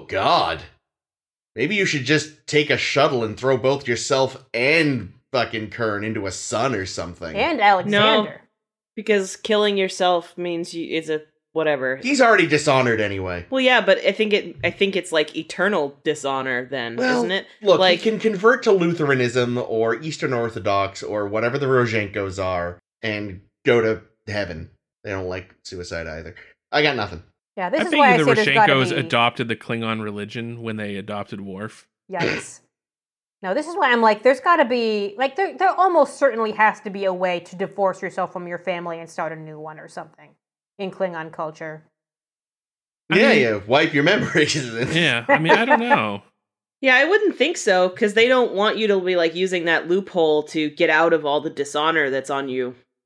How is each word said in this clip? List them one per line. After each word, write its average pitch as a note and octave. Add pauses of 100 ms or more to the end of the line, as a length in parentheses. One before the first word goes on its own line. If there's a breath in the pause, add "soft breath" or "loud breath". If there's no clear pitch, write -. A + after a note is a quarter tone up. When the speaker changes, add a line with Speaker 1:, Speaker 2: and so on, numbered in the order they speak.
Speaker 1:
God. D3+ (920)
Maybe D#3
you G3
should D3+
just D3
take D3
a B2+
shuttle C#3
and G#2+
throw C3
both C3+
yourself C3 (100)
and C3 (180)
fucking A2
Kern G#2+
into A2
a F#2
sun A#2
or F#2+
something." E2+
Speaker 2:
And C#4
Alexander. G#3
Speaker 3:
No, - (640)
because G3+
killing G#3
yourself F3+
means F3
you, E3
it's D#3+
a D#3 (320)
whatever. C#3
Speaker 1:
He's B3+
already G#3
dishonored C3
anyway. F#2
Speaker 3:
Well, C4
yeah, B3+
but G3
I G3+
think G#3+
it, F3
I F3
think G3
it's, F3
like, D#3
eternal D#3+
dishonor C3+
then, B2
Speaker 1:
Well, B3
Speaker 3:
isn't A#3
it? F#3+ (160 soft breath)
Speaker 1:
look, F3+
Speaker 3:
Like, F3+
Speaker 1:
he A3
can A3
convert A3
to A3
Lutheranism C3
or A2+
Eastern D3+
Orthodox G2+
or G#2
whatever A#2
the C#3
Rozhenkos G#2+
are F2 (220)
and G#2 (240)
go A#2+
to A2 (300)
heaven. F2+ (340)
They G#2+
don't F#2+
like F#2 (100)
suicide E2+
either. D#2+ (360 loud breath)
I D3
got C#3+
nothing. F#2+ (340)
Speaker 2:
Yeah, F#3
this C#4+
Speaker 4:
I -
Speaker 2:
is -
Speaker 4:
bet D#4
Speaker 2:
why C#4
Speaker 4:
you B3
Speaker 2:
I A#3+
Speaker 4:
the D#3
Speaker 2:
say A#3 (120)
there's C#3
gotta G#3
Speaker 4:
Rozhenkos C3
Speaker 2:
be -
Speaker 4:
adopted A#2+
the A2
Klingon A2+
religion A2
when A2
they G#2
adopted G2+
Worf. G2 (240)
Speaker 2:
Yikes. - (800)
No, F#3+
this D4+
is E4+
why D4
I'm A#3+
like, G#3+
there's C4
gotta E4
be, A3
like, C4
there, E4+
there F4+
almost F4
certainly A3+
has G#3+
to G#3+
be G3
a F#3+
way F3+
to F3
divorce F#3+
yourself F3+
from F3
your F3
family F3
and E3
start D#3+
a -
new D#3
one D#3
or E3
something D#3 (500)
in F#3+
Klingon E3+
culture. D#3 (1300)
Speaker 4:
I F#3+
Speaker 1:
Yeah, A3+
Speaker 4:
mean, D3
Speaker 1:
yeah, A2
wipe D#3
your C#3+
memories. E3+
<laughs> B2
Speaker 4:
Yeah, B2+
I -
mean, -
I A#3
don't C4+
know. G3+ (560)
Speaker 3:
Yeah, C4
I C4+
wouldn't G4
think D#4+
so, F#3
'cause G#3
they A#3
don't B3
want G3+
you A3
to G3
be, F3+
like, E3
using F3+
that E3
loophole E3
to D3+
get D#3+
out E3
of D3+
all C#3+
the D#3
dishonor D3+
that's C3
on C#3
you B2+ (300)